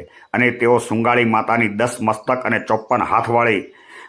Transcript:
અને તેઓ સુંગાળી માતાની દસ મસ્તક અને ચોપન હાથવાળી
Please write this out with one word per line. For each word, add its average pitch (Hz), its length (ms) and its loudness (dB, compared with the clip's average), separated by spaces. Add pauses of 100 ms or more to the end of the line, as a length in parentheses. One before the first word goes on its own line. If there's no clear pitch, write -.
(340)
અને 120 180 2
તેઓ 120 260 2
સુંગાળી 117 480 0
માતાની 113 420 0
દસ 113 340 -2
મસ્તક 120 440 -2
અને 110 140 0
ચોપન 110 420 0
હાથવાળી 110 640 2 (460)